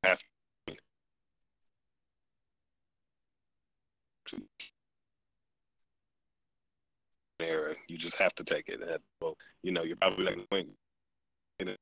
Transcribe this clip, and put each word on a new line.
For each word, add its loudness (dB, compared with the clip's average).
After 6
to -8
era, 0
you -8
just -4
have 6
to -8
take 0
it. -6
And, -2
well, -4
you -2
know, 2
you're -2
probably 4
not 2
gonna -10
win, 0
you -2
know -6